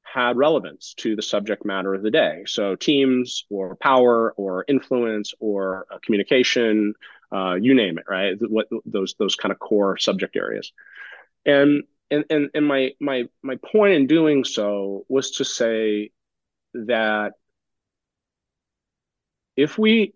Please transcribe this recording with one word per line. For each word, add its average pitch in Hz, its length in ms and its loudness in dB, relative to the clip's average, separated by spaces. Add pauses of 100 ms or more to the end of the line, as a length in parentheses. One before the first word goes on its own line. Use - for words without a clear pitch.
had 123 340 -2
relevance 123 600 0
to 110 200 -4
the 107 60 -8
subject 104 420 -4
matter 98 300 -4
of 95 100 -4
the 107 80 0
day. 95 340 2
So 101 300 -2
teams 131 760 0
or 95 280 -8
power 123 580 4
or 92 320 -6
influence 120 720 -2
or, 95 500 -4
uh, 95 140 -14
communication, 107 920 2 (400)
uh, 95 200 -2
you 113 200 2
name 95 240 2
it, - 120 -12
right? 95 280 -2
Th-, 110 140 -4
what, 110 160 -2 (180)
those, 98 320 -4
those 101 200 -2
kind 101 160 -2
of - 60 -8
core 101 380 0
subject - 380 -2
areas. - 380 -6 (720)
And, 143 380 4 (260)
and, 151 200 0
and, 147 240 0
and 151 140 0
my, 135 220 0 (100)
my, 135 260 -4 (160)
my 135 140 -8 (160)
point 208 220 4
in 139 140 4
doing 151 360 4
so 101 640 -4
was 131 240 -2
to - 140 -4
say 110 640 -2 (640)
that 107 600 -2 (2250)
if 147 220 0
we 214 380 4